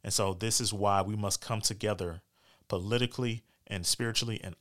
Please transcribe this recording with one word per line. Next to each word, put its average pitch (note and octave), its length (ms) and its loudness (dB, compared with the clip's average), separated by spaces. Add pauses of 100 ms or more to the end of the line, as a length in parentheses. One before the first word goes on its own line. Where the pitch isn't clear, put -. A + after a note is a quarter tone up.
And G2+ 100 -2
so G2 200 2
this A2 280 0
is A2 120 0
why G2+ 280 4
we G#2 160 0
must G2+ 240 -2
come A2 180 -2
together F#2+ 600 -2 (480)
politically A2+ 760 0 (240)
and F#2+ 180 -4
spiritually A#2 560 0
and F#2 200 -12